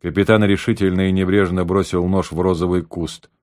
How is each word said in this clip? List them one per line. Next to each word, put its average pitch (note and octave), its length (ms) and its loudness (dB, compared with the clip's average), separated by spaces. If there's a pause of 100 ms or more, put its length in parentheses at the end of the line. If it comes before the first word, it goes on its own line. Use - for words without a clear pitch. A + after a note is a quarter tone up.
Капитан G2+ 420 4
решительно G2 640 0
и F#2 40 0
небрежно F#2 520 0
бросил F2+ 420 -2
нож F#2+ 260 -2
в D#2+ 80 -4
розовый F2+ 420 0
куст. - 480 -12 (120)